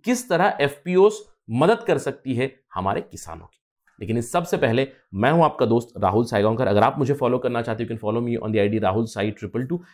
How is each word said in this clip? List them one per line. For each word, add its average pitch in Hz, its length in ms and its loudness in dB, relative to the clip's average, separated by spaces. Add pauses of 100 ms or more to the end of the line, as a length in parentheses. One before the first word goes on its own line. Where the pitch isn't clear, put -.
किस 247 240 -2
तरह 208 320 0
एफ़पीओएस 180 600 2 (300)
मदद 185 340 2
कर 160 120 2
सकती 135 360 -6
है 123 180 -4 (220)
हमारे 95 280 -4
किसानों 82 440 -18
की। - 100 -20 (420)
लेकिन 110 200 -4
इस 120 140 -6
सबसे 175 240 -2
पहले 131 300 2 (280)
मैं 110 160 2
हूं 165 140 4
आपका 131 220 2
दोस्त 117 260 0 (100)
राहुल 101 220 4
सायगांवकर। 113 420 0
अगर 101 160 4
आप 131 160 2
मुझे 139 160 0
फॉलो 127 240 0
करना 123 240 -2
चाहते 113 200 -6
हो, 113 40 -6
you 117 80 -8
can 107 100 -10
follow 107 220 -2
me 120 120 -2
on 107 160 -6
the 107 60 2
I 104 140 2
D 110 80 0
राहुल 107 240 0
साई 107 240 -4
ट्रिपल 110 360 -6
टू। 175 140 -6 (140)